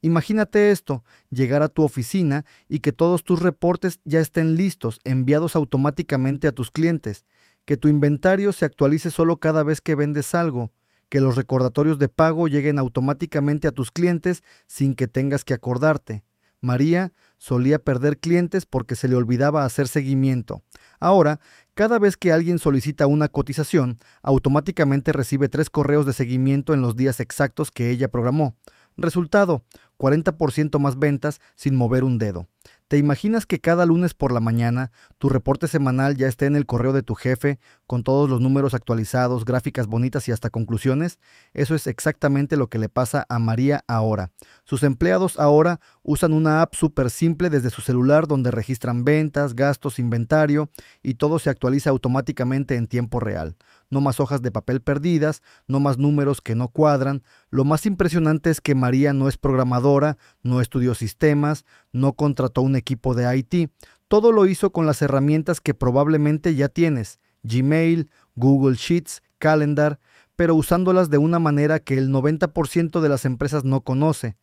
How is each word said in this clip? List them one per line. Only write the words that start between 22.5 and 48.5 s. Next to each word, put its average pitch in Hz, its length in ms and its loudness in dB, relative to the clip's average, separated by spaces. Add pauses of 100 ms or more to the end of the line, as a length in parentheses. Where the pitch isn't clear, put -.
solicita 143 480 0
una 147 220 2
cotización, 135 720 -2 (240)
automáticamente 139 880 0
recibe 139 360 -2
tres 151 220 -2
correos 147 380 0
de 135 60 -2
seguimiento 135 600 0
en 139 80 0
los 120 140 -2
días 127 240 -2
exactos 139 500 -4
que 120 220 -4
ella 123 160 -2
programó. 127 480 -2 (420)
Resultado, 175 680 0 (340)
cuarenta 156 400 0
por 147 160 0
ciento 151 260 -2
más 139 180 0
ventas 143 420 -2 (160)
sin 135 200 -2
mover 127 280 2
un 127 140 0
dedo. 98 300 -4 (400)
¿Te 147 100 0
imaginas 196 480 0
que - 140 -4
cada 170 260 2
lunes 170 280 2
por 135 180 -2
la 120 80 0
mañana 117 520 -2 (260)
tu 139 120 0
reporte 135 380 -2
semanal 139 500 0
ya 131 100 0
esté 131 180 -2
en 143 100 0
el 147 100 0
correo 123 280 -2
de 135 100 0
tu 110 120 -6
jefe, 131 440 -2 (280)
con 123 160 -4
todos 139 260 2
los 127 120 0
números 135 320 2
actualizados, 123 680 -2
gráficas 123 440 -4
bonitas 120 400 -2
y 127 40 -4
hasta - 180 -4
conclusiones? 127 720 -2 (340)
Eso 151 220 -2
es - 120 -4
exactamente 139 680 -2
lo 127 100 0
que 113 120 -6
le 107 100 -4
pasa 127 380 -2
a 123 100 -4
María 120 500 0
ahora. 110 440 -2 (320)
Sus 131 200 -4
empleados 175 560 0
ahora 151 400 4 (240)
usan 185 300 0
una 156 280 2
app 165 120 0
súper 143 360 0
simple 165 400 -2
desde 127 200 0
su 117 120 -12
celular 135 460 2
donde 135 240 0